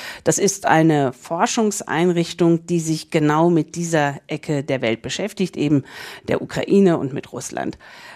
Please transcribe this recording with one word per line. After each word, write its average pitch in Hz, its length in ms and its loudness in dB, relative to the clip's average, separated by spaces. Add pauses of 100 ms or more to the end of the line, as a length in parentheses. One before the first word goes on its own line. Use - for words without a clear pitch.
(240)
Das 151 160 0
ist - 260 0
eine 151 460 4
Forschungseinrichtung, 170 1500 0
die 175 140 0
sich 160 320 -4
genau 151 380 2
mit 156 260 0
dieser 160 520 -2
Ecke 147 360 -4
der 135 180 -2
Welt 113 200 0
beschäftigt, - 560 -6
eben 147 260 2 (460)
der - 120 0
Ukraine 190 560 2
und 135 140 -4
mit - 220 -10
Russland. - 440 -8 (380)